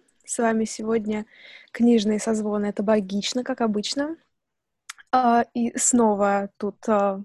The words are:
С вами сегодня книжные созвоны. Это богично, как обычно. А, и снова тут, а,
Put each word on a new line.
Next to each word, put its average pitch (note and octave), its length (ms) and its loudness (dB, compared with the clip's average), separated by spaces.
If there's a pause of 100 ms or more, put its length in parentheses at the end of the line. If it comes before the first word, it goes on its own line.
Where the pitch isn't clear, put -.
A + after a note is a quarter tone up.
(240)
С - 140 -8
вами A3+ 260 0
сегодня G#3+ 640 -4 (460)
книжные A3 460 4
созвоны. G#3 480 -2
Это G#3 160 -4
богично, G3+ 640 -2
как B3+ 160 -6
обычно. A#3+ 560 -2 (960)
А, A#3 320 4 (100)
и A#3+ 240 -4
снова G3+ 760 2
тут, G3+ 200 -6 (120)
а, G3+ 360 0